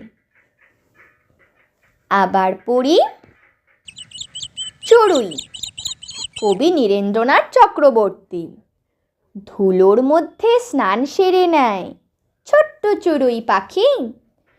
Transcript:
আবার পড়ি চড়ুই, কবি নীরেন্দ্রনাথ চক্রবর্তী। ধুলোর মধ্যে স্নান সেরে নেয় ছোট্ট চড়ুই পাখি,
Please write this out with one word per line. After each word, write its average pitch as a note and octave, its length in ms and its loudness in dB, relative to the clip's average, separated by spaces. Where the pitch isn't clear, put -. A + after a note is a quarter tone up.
আবার F#3+ 400 0
পড়ি B3+ 320 0
চড়ুই, F4+ 460 4
কবি G#3 340 0
নীরেন্দ্রনাথ A3+ 800 0
চক্রবর্তী। A3+ 920 0
ধুলোর F#3+ 560 2
মধ্যে D#4+ 580 0
স্নান A3+ 460 -2
সেরে F#4 420 0
নেয় A#3+ 400 0
ছোট্ট D5+ 360 0
চড়ুই C4 400 0
পাখি, A#3 480 -2